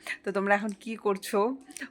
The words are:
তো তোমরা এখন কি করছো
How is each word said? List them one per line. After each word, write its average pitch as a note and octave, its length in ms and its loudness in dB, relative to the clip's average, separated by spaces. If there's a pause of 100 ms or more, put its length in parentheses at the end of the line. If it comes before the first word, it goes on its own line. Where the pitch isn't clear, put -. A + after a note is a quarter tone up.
(240)
তো G3+ 80 -4
তোমরা G3+ 220 4
এখন G3+ 140 2 (120)
কি A3+ 160 -8
করছো G#3 600 0 (340)